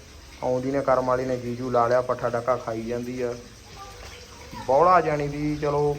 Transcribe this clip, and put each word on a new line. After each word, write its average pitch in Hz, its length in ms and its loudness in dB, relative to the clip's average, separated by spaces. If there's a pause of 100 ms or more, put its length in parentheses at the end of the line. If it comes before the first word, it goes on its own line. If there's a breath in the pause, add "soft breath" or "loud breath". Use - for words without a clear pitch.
(440)
ਆਉਂਦੀ 127 280 0
ਨੇ 139 100 0
ਕਰਮ 127 260 2
ਵਾਲੀ 127 180 2
ਨੇ 127 120 -2
ਜੀਜੂ 120 340 -6
ਲਾ 120 160 4
ਲਿਆ, 123 140 4
ਪੱਠਾ 123 280 -2
ਡੱਕਾ 120 280 0
ਖਾਈ 113 260 -6
ਜਾਂਦੀ 120 380 -6
ਆ। 120 120 -2 (1300)
ਬੌਲਾ 170 340 8
ਜਾਣੀ 147 260 0
ਦੀ 151 300 -2
ਚਲੋ 147 420 0